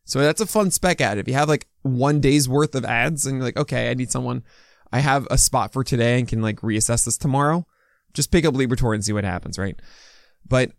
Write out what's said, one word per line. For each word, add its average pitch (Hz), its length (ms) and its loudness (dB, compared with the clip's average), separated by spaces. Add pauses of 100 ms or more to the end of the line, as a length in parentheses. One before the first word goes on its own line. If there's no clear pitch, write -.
So - 160 -2
that's 151 200 2
a 214 60 -2
fun 202 240 0
spec 175 320 0
ad. 104 160 0
If 95 100 -6
you 127 60 -2
have, 147 160 2
like, 147 160 0 (160)
one 135 360 2
day's 139 300 4
worth 147 260 0
of 127 100 -4
ads 123 420 -2
and 135 100 -2
you're 131 80 -4
like, 120 140 -4
"Okay, 123 320 -2
I 123 40 -2
need 127 160 -4
someone, 123 320 -4 (480)
I 123 100 0
have 139 300 2
a 131 60 2
spot 123 380 0
for 131 100 -2
today 120 340 2
and 123 80 -2
can, 110 140 -2
like, 110 200 -2
reassess 113 440 0
this 117 140 -4
tomorrow," 147 480 0 (480)
just - 160 -4
pick 175 160 4
up 147 80 2
Liberatore 123 400 0
and 107 100 -2
see 107 80 -2
what 104 120 -2
happens, 90 340 -6
right? 95 200 -6 (720)
But 127 300 2